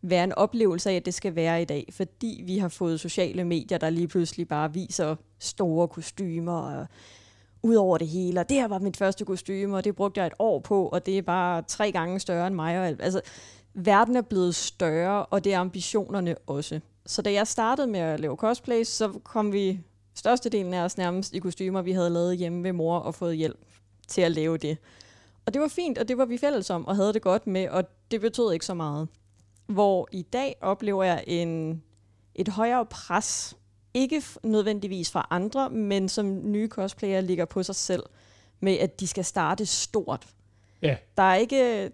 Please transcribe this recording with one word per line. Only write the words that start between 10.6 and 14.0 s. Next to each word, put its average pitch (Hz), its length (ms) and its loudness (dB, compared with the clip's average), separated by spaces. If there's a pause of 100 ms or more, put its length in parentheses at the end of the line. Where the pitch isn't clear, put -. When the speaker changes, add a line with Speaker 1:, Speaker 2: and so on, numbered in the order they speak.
Speaker 1:
og 175 180 -2
det 190 120 0
er 196 40 0
bare 175 400 0
tre 214 300 -2
gange 180 280 -2
større 175 280 -2
end 190 80 -2
mig, 170 240 -2
og 185 80 0
alt. 156 140 -4
Altså, 185 200 0 (520)
verden 214 420 4